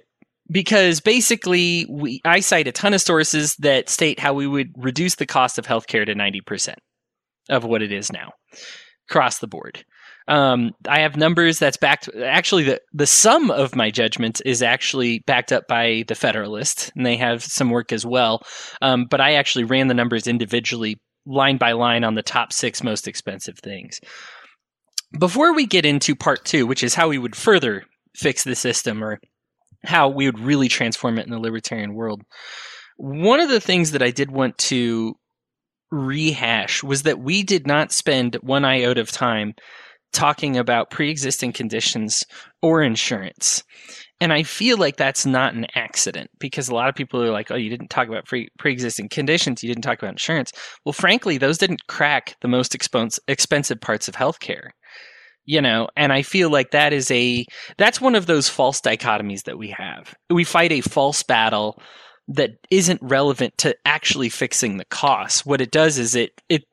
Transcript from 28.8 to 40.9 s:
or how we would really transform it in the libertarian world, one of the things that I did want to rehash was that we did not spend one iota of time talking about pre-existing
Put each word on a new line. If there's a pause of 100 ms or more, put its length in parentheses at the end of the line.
or (640)
how
we
would
really
transform
it
in
the
libertarian
world, (760)
one
of
the
things
that
I
did
want
to (760)
rehash
was
that
we
did
not
spend
one
iota
of
time (600)
talking
about
pre-existing